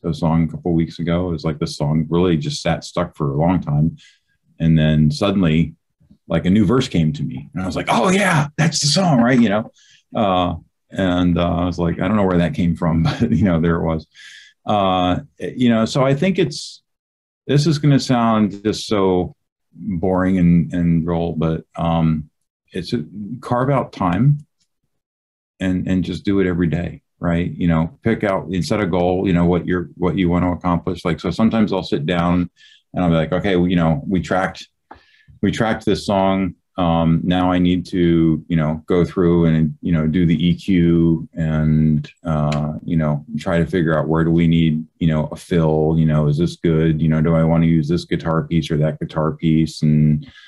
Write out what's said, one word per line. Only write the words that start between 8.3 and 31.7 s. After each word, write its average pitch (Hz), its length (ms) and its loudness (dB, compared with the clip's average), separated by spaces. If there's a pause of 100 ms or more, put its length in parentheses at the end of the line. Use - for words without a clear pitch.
that's 165 220 0
the 147 80 -2
song," 160 340 2
right? 123 180 4
You 113 80 4
know? 107 220 -2 (440)
Uh, 90 400 0 (360)
and, 90 480 0
uh, 87 180 0
I 87 80 -2
was 87 140 -4
like, 85 200 -2
"I 92 100 -2
don't 107 80 0
know 101 100 2
where 90 120 2
that 85 160 0
came 85 220 0
from," 82 260 0
<laughs> - 20 2
but, - 280 -2
you 87 120 2
know, 85 160 2
there 82 160 2
it 87 100 -4
was. 80 200 -4 (600)
Uh, 92 540 0 (180)
you 120 320 -2
know, 113 160 2
so 131 180 0
I 135 100 2
think 185 240 0
it's, - 440 -6 (640)
this 147 200 2
is 147 120 2
gonna 143 220 4
sound 110 640 0
just 104 220 -2
so 92 480 0 (380)
boring 92 680 -2
and, 85 340 4
and 85 340 0
roll, 85 280 -2
but, 80 300 -2 (120)
um, 82 540 0 (420)
it's 92 200 -10
a, 120 120 -4 (360)
carve 127 300 -2
out 127 220 -2
time 117 460 0 (1200)
and, 92 260 -2
and 92 180 0
just 87 200 -8
do 98 160 2
it 92 60 2
every 87 200 0
day, 82 360 -4 (180)
right? 85 320 -2
You 85 160 -2
know, 82 340 0
pick 110 220 -2
out 95 220 -2
and 87 180 -4
set 107 160 -2
a 104 60 0
goal, 90 400 0
you 95 60 2
know, 87 140 4
what 87 200 0
you're, 87 300 -4
what 87 220 -2
you 90 100 2
want 87 160 2
to 87 60 0
accomplish. 87 540 -4
Like, 82 160 -2
so 92 100 -4
sometimes 110 420 0